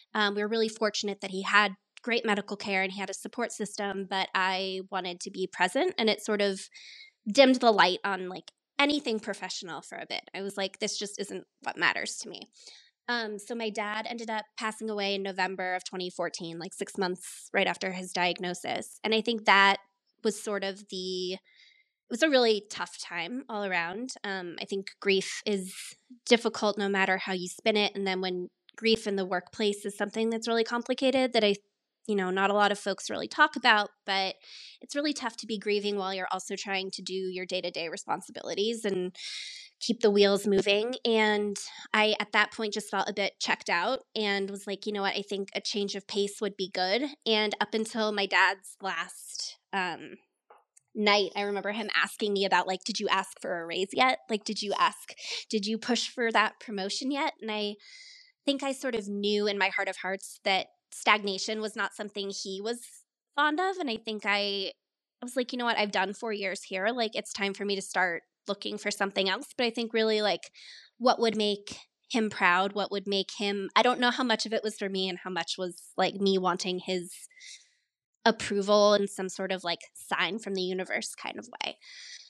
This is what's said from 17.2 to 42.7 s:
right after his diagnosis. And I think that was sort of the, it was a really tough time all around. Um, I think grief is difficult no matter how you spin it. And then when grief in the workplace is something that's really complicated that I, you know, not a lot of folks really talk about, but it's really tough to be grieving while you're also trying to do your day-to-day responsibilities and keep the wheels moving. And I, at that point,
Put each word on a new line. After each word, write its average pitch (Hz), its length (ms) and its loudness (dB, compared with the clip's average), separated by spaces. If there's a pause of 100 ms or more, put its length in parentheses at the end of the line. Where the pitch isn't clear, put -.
right 190 140 4
after 180 240 -2
his 185 200 -6
diagnosis. 180 920 -2
And 220 100 2
I 220 80 4
think 220 240 -2
that 196 320 10 (460)
was 208 180 0
sort 202 220 -4
of 196 260 -8
the, 185 440 -4
it 185 60 -8 (720)
was 233 140 2
a 320 60 6
really 233 400 6
tough - 300 -8
time 175 480 -6
all 214 160 -4
around. 185 600 -2
Um, 190 360 -6
I - 60 -6
think 196 340 -4
grief 196 460 2
is 190 280 -2 (520)
difficult 226 520 4
no 202 120 0
matter 196 280 4
how 190 160 -4
you 180 140 -4
spin 214 300 0
it. 208 180 2
And 196 120 -2
then 185 140 0
when 180 280 -2 (260)
grief 220 300 2
in 202 120 0
the 190 80 0
workplace 202 600 -2
is 202 100 -6
something 220 340 -2
that's 226 180 -2
really 233 160 2
complicated 254 680 2
that 226 100 6
I, 202 120 6 (520)
you 214 80 0
know, 185 160 2
not 190 180 4
a 202 40 2
lot 202 180 6
of 202 80 -2
folks - 300 -6
really - 180 -6
talk 311 280 4
about, 214 340 6 (160)
but 190 300 0 (460)
it's - 140 -14
really 294 180 0
tough 247 240 -6
to 214 100 -12
be 220 100 -2
grieving 202 380 0
while 190 180 -2
you're 185 180 -4
also 190 240 -4
trying 190 360 -4
to - 100 -10
do 185 120 -6
your 185 320 -4
day-to-day 175 420 -4
responsibilities 190 960 -4
and 185 320 -2 (640)
keep - 220 -2
the 208 100 8
wheels 202 340 6
moving. 208 500 2 (100)
And 214 520 2 (360)
I, 214 260 4
at - 140 -4
that 208 180 4
point, 214 220 -4